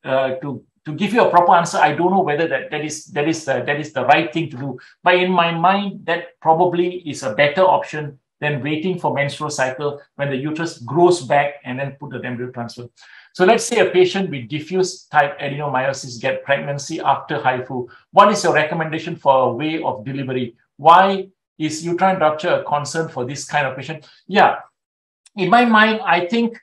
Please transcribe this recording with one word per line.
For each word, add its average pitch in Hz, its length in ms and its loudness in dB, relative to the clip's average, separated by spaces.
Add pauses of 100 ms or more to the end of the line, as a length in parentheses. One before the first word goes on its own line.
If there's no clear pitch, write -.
uh, 131 380 0
to, 135 200 -8 (220)
to 156 80 -8
give 170 200 -4
you 233 100 6
a - 80 6
proper 175 240 6
answer, 170 240 2
I 151 160 4
don't 175 160 2
know 190 100 4
whether 151 280 0
that, 127 220 -4
that 151 140 -6
is, 151 220 -10
that 147 220 -2
is 156 160 -4
the, 127 180 -2
that 147 160 -2
is 151 140 -10
the 123 120 -4
right 156 280 2
thing 160 180 -4
to 135 60 -14
do. 131 220 -10 (260)
But 180 120 4
in 180 140 0
my 170 220 2
mind, 190 540 0
that 170 340 -6
probably 175 680 0
is 131 140 -10
a 110 120 -6
better 147 280 2
option 143 560 0 (220)
than 143 220 -4
waiting 156 360 -4
for 143 160 -2
menstrual 143 360 -4
cycle 139 500 -4 (160)
when 139 140 -4
the 135 60 -4
uterus 151 420 -6
grows 170 440 4
back 143 320 2 (100)
and 127 140 -8
then 139 200 -8
put 139 120 -14
the 120 160 -10
embryo 123 240 -8
transfer. 123 380 -12 (440)
So 180 120 2
let's 226 200 4
say 233 140 -2
a 143 120 4
patient 180 400 2
with 123 180 -8
diffuse 180 560 -4
type 143 340 2
adenomyosis 135 800 -6
get 131 240 -4
pregnancy 143 560 -4
after 143 380 -2
haifu. 127 500 -4 (220)
What 208 220 6
is - 100 -2
your 165 120 2
recommendation 160 600 -2
for 131 360 2
a - 20 -4
way 151 280 -4
of 120 240 -6
delivery? 131 520 -6 (200)
Why 190 520 4 (300)
is 156 260 -6
uterine 185 340 0
rupture 156 420 2
a - 40 -12
concern 151 440 -4
for 131 160 -8
this 139 200 -10
kind 147 220 -2
of 131 100 -8
patient? 135 320 -12 (180)
Yeah, 180 300 4 (800)
in 180 140 0
my 240 140 6
mind, 220 400 4
I 175 220 0
think 233 360 -2